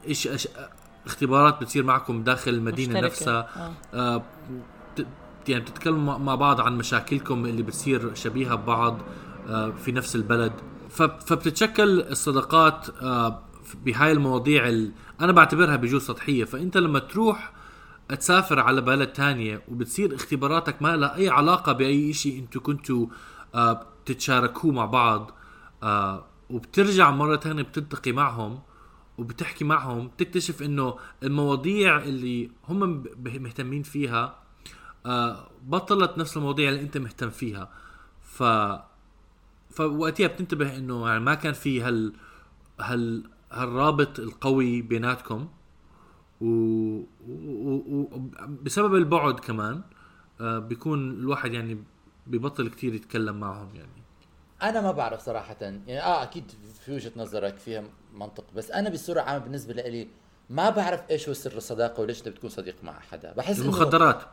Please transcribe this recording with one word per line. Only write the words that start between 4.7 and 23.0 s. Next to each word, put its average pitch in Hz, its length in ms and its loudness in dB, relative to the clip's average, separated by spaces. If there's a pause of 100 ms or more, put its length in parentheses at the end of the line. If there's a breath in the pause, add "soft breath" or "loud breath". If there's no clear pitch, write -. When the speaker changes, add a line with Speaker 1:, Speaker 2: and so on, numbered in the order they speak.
Speaker 1:
بت-، 143 100 -4 (420)
يعني 123 140 0
بتتكلموا 147 500 0
مع، 131 60 -4
مع 139 160 0
بعض 131 260 4
عن 120 180 2
مشاكلكم 123 680 0
اللي 117 160 -2
بتصير 117 520 -2
شبيهة 120 400 -2
ببعض، 113 440 0 (500 loud breath)
آه، 110 220 -2
في - 220 -6
نفس 123 240 -2
البلد. 113 360 2 (380)
ف-، - 120 0
فبتتشكل 180 1000 4
الصداقات، 156 880 4 (160)
آه، 120 400 0 (220)
ف-، - 200 -16
بهاي 135 280 4
المواضيع 131 560 4
ال-، 110 240 2 (280 loud breath)
أنا 180 120 4
بعتبرها 160 440 8
بجوز 123 260 2
سطحية. 120 420 0
فأنت 165 320 -2
لما 160 220 4
تروح 208 540 0 (680 loud breath)
تسافر 180 420 4
على 127 200 6
بلد 131 320 2
تانية 120 560 0
وبتصير 123 460 -2
اختباراتك 143 680 -2
ما 165 140 2
لها 143 200 0
أي 190 120 2
علاقة 156 440 4
بأي 139 380 2
إشي 143 280 -2
أنتوا 127 220 -8
كنتوا، 131 460 0 (480 loud breath)